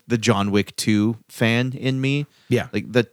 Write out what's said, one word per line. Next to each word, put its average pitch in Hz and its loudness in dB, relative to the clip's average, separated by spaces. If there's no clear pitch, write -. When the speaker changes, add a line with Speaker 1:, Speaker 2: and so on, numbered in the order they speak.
Speaker 1:
the 120 0
John 104 2
Wick 101 0
two 107 2
fan 123 0
in 131 -4
me. 139 -2
Speaker 2:
Yeah. 120 0
Speaker 1:
Like, 104 -6
the, 120 4